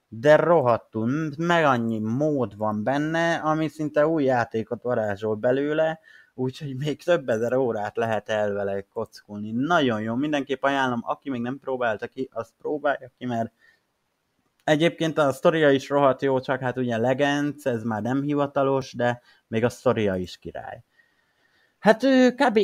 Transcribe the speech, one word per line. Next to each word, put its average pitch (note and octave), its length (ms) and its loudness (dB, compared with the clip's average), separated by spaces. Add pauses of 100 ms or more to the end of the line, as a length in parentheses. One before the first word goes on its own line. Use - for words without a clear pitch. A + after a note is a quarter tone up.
de C#3 280 4
rohadtul, B2+ 680 2
m-, D3+ 380 -4
meg E3+ 200 4
annyi A#2 340 2
mód A#2 580 -2
van G#2+ 280 -2
benne, D#3+ 500 0
ami D#3 340 -2
szinte D3+ 380 0
új D#3+ 180 0
játékot A#2 580 -2
varázsol G#2+ 520 -2
belőle, C#3+ 680 0 (340)
úgyhogy C3 420 -6
még C#3+ 260 -6
több E3 260 0
ezer A#2 260 0
órát A2+ 420 -2
lehet A2+ 320 -2
el G#2+ 240 0
vele G2+ 280 -4
kockulni. G#2 720 -10
Nagyon B2+ 500 0
jó, A2 140 -4
mindenképp C#3 480 -4
ajánlom, C3+ 420 0
aki - 260 -8
még B2 100 -4
nem B2 180 -6
próbálta A#2+ 480 -4
ki, C3 260 -8
azt A2+ 260 -10
próbálja C#3+ 600 -4
ki, B2+ 80 -10
mert A#2 260 -4 (1120)
egyébként D#3 540 0
a C#3+ 140 2
sztoria D#3 380 4
is C3+ 180 2
rohadt C#3 340 2
jó, C3 180 0
csak C3 200 -4
hát B2 160 -4
ugye A#2+ 200 -2
Legends, C#3+ 680 0
ez A#2+ 180 -2
már A2 200 -4
nem C3 200 -2
hivatalos, C#3 680 0
de A#2+ 280 -2 (280)
még A2 160 0
a A#2+ 40 2
sztoria A2 460 0
is F#2 220 -6
király. - 480 -14 (960)
Hát, G#3+ 240 4
ö, C4 320 6
kb. A#3+ 300 2